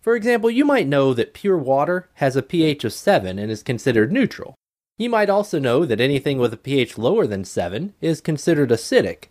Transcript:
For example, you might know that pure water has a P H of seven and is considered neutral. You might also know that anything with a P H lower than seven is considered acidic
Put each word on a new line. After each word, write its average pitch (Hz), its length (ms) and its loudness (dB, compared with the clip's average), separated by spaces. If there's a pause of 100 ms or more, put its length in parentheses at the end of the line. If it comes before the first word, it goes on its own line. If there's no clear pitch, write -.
For 226 160 0
example, 226 340 2
you 254 140 2
might 262 240 2
know 139 260 2
that 117 180 -2
pure 196 240 0
water 151 580 0
has 135 200 0
a 135 80 0
P 165 220 0
H 147 180 0
of 107 100 -4
seven 98 460 0
and 107 140 -6
is 107 100 -8
considered 117 480 0
neutral. - 460 -4 (420)
You 233 100 -4
might 214 220 2
also 196 300 0
know 127 240 2
that 110 160 0
anything 139 380 0
with 120 140 0
a 120 40 -12
P 135 240 -2
H 117 180 -4
lower 165 260 2
than 98 200 -4
seven 104 560 -6
is 160 200 -2
considered 147 500 0
acidic 113 600 0